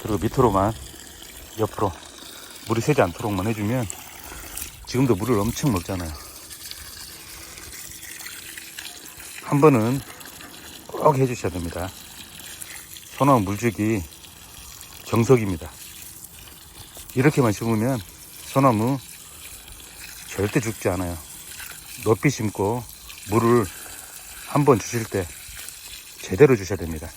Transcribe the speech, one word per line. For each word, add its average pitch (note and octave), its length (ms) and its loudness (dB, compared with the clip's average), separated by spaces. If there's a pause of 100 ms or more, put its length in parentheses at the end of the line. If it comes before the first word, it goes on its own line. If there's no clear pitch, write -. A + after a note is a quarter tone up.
그리고 G#2 160 0
밑으로만 G#2+ 520 4 (840)
옆으로 G#2 340 0 (760)
물이 A#2 120 2
새지 C3+ 220 4
않도록만 G2 460 0
해주면, A2 380 0 (1000)
지금도 B2 300 4
물을 G#2+ 240 2
엄청 A#2 340 2
먹잖아요. F2+ 360 -2 (3250)
한 C#3+ 160 2
번은 C3+ 400 8 (880)
꼭 D3+ 300 4
해주셔야 B2 340 2
됩니다. F2 380 -4 (1300)
소나무 C3+ 240 6
물주기 G#2 600 0 (1040)
정석입니다. G#2+ 640 4 (1500)
이렇게만 B2+ 360 6
심으면 A2+ 480 0 (460)
소나무 C3 520 4 (1300)
절대 G#2+ 320 2
죽지 A2 280 -2
않아요. F2 280 -2 (880)
높이 A2+ 240 4
심고 A2 540 0 (460)
물을 A#2 360 6 (840)
한 D3+ 160 2
번 D3 160 8
주실 A#2 260 -4
때 F#2+ 220 -2 (960)
제대로 C3 340 8
주셔야 G2 220 -2
됩니다. E2 400 -6